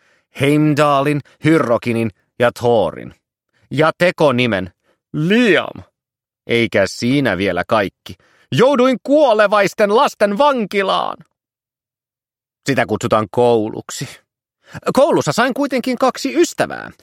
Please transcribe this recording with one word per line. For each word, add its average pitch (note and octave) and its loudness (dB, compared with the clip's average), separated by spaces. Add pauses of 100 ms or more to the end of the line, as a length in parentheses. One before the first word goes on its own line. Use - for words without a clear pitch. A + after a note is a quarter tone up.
(400)
Heimdallin, D3 0 (240)
Hyrrokinin A#2 0 (280)
ja A#2+ 2
Thorin. F#2+ -2 (560)
Ja D#3 2
tekonimen B2 0 (400)
Liam. E3 0 (640)
Eikä A2+ 0
siinä A#2+ -2
vielä F2+ -2
kaikki. G2+ -4 (380)
Jouduin B3 2
kuolevaisten G#3+ 2
lasten G#3+ 0
vankilaan. G3 -2 (1500)
Sitä A#2+ 0
kutsutaan G#2+ 0
kouluksi. A#2+ 0 (840)
Koulussa A#3 2
sain B3 -2
kuitenkin C4 -4
kaksi B3+ -2
ystävää, C#2 -2 (120)